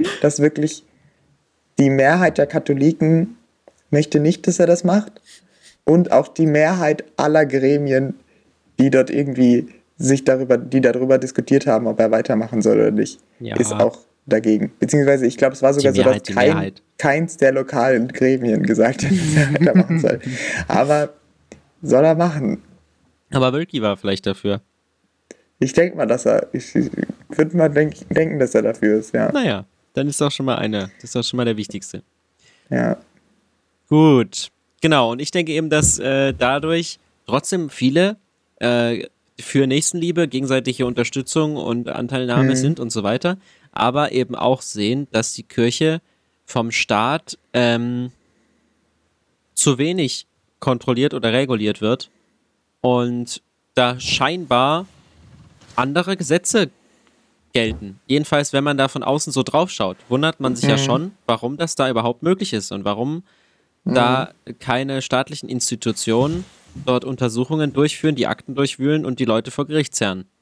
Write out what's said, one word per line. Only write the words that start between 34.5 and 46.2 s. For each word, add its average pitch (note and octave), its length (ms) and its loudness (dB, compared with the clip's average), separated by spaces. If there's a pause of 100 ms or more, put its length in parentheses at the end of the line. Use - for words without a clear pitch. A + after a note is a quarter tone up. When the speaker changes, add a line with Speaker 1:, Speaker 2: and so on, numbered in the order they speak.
Speaker 2:
genau. C#3 300 4
Und B2 80 -6
ich D3+ 100 -8
denke E3 220 -2
eben, D#3 180 -2
dass, D3+ 280 2
äh, C3+ 400 0
dadurch D3+ 600 -2 (280)
trotzdem D3 440 -2
viele, E3+ 460 0 (440)
äh, A#2+ 460 0 (340)
für C#3 280 0
Nächstenliebe, E3 580 0
gegenseitige C3 580 -2
Unterstützung C3+ 720 -2
und A#2+ 320 -4
Anteilnahme B2+ 640 -2
Speaker 1:
Mhm. C3 60 0
Speaker 2:
sind C#3 240 0
und A#2 100 -8
so G#2+ 140 -4
weiter, C3+ 340 -2 (320)
aber B2+ 400 0
eben B2+ 240 -2
auch B2+ 280 0
sehen, A#2+ 500 -4
dass A2+ 200 -2
die - 120 -14
Kirche D#3 560 0 (440)